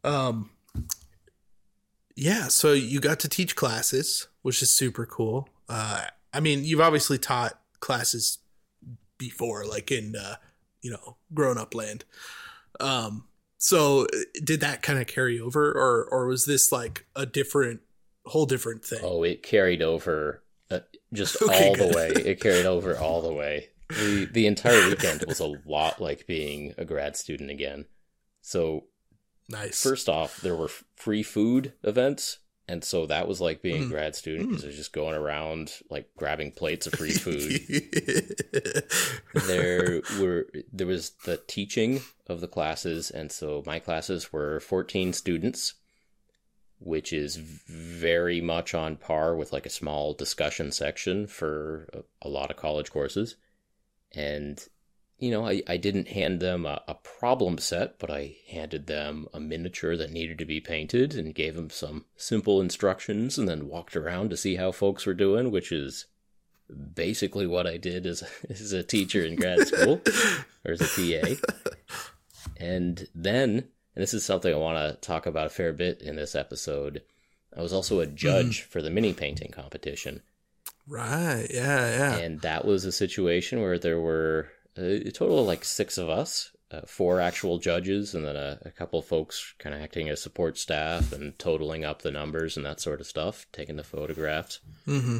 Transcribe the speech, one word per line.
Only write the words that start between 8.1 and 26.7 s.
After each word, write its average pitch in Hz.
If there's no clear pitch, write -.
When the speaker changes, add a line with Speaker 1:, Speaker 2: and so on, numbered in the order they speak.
Speaker 1:
before, 117
like 107
in, 110
uh, 95
you 123
know, -
grown-up 127
land. 107
Um, 117
so, 143
uh, -
did 156
that 143
kinda 135
carry 123
over, 143
or, 123
or 127
was 127
this, 143
like, 120
a 135
different, 131
whole 156
different 117
thing? 113
Speaker 2:
Oh, 87
it 85
carried 92
over, 78
uh, 90
just 101
Speaker 1:
<laughs> -
Okay, 95
Speaker 2:
all 98
the 95
Speaker 1:
good. 85
Speaker 2:
way. 82
It 90
carried 90
over 90
all 80
the 82
way. 73
The, 104
the 113
entire 104
weekend 87
was 80
a 78
lot 78
like 73
being 73